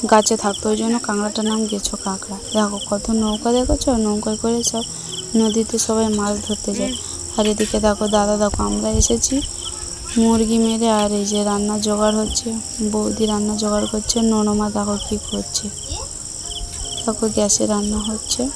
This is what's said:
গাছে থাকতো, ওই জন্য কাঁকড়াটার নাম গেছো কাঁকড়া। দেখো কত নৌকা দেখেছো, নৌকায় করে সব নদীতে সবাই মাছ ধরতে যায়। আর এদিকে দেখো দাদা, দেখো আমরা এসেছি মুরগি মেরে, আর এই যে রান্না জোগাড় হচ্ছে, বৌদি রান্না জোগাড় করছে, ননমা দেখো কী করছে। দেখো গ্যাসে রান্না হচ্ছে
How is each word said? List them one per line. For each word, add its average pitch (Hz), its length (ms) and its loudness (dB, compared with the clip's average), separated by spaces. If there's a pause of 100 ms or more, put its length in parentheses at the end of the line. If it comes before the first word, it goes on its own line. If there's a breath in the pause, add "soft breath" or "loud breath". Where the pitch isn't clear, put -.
(100)
গাছে 214 260 6
থাকতো, 214 340 -2
ওই 214 60 2
জন্য 226 220 0
কাঁকড়াটার 208 460 -2
নাম 220 220 0
গেছো 202 380 -4
কাঁকড়া। 190 320 -4 (180)
দেখো 208 240 2 (120)
কত 208 200 -2
নৌকা 220 420 2
দেখেছো, 262 440 2
নৌকায় 214 400 0
করে 233 260 0
সব 233 200 -2 (540 loud breath)
নদীতে 220 420 2
সবাই 220 300 2
মাছ 208 400 0
ধরতে 202 260 -2
যায়। 254 200 -2 (420 loud breath)
আর 214 100 4
এদিকে 214 340 0
দেখো 208 280 2
দাদা, 208 280 4
দেখো 208 260 0
আমরা 208 280 0
এসেছি 226 500 2 (760)
মুরগি 226 400 4
মেরে, 226 320 2
আর 208 220 4
এই 208 120 0
যে 208 200 0
রান্না 208 340 0
জোগাড় 214 380 2
হচ্ছে, 220 360 0 (300)
বৌদি 214 440 0
রান্না 208 300 0
জোগাড় 208 300 0
করছে, 214 360 -2
ননমা 208 480 4
দেখো 208 260 -2 (140)
কী 214 80 -2 (120)
করছে। 202 380 -4 (1400)
দেখো 220 220 0
গ্যাসে 214 380 2
রান্না 208 320 0
হচ্ছে 214 580 -2